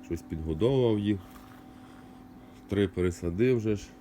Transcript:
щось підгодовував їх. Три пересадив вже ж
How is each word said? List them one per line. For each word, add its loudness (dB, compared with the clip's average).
щось -6
підгодовував 2
їх. 2
Три 4
пересадив 2
вже 2
ж -10